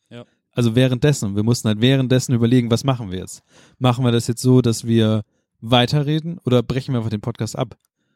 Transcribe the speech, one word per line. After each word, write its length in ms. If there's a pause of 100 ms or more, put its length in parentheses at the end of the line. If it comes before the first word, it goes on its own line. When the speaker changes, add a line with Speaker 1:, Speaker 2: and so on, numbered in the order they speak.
Speaker 1:
Ja. 160 (260)
Speaker 2:
Also 240
währenddessen. 600
Wir 80
mussten 260
halt 100
währenddessen 540
überlegen, 360
was 140
machen 280
wir 80
jetzt? 220 (360)
Machen 260
wir 80
das 160
jetzt 140
so, 200
dass 240
wir 380 (380)
weiterreden 840
oder 180
brechen 320
wir 60
einfach 100
den 120
Podcast 360
ab? 200 (380)